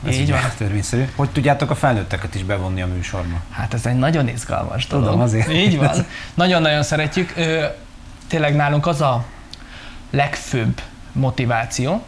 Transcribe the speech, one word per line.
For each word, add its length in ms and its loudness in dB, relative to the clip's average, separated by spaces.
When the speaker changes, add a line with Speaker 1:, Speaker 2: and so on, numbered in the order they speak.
Speaker 1:
Ez 80 0
Speaker 2:
Így 80 2
Speaker 1:
ugye 100 2
Speaker 2:
van. 240 2
Speaker 1:
törvényszerű. 480 0
Hogy 140 0
tudjátok 400 2
a 40 2
felnőtteket 600 0
is 80 -4
bevonni 400 -2
a 40 -2
műsorba? 500 -4
Speaker 2:
Hát 240 -4
ez 120 -2
egy 100 2
nagyon 320 4
izgalmas 580 -4
Speaker 1:
Tudom, 180 2
Speaker 2:
dolog. 160 4
Speaker 1:
azért. 320 2
Speaker 2:
Így 260 4
van. 120 4
Speaker 1:
<laughs> 160 -14
Speaker 2:
Nagyon-nagyon 480 4
szeretjük. 540 0
Ö, 280 0
tényleg 280 2
nálunk 300 2
az 140 0
a 240 2
legfőbb 720 0
motiváció 960 0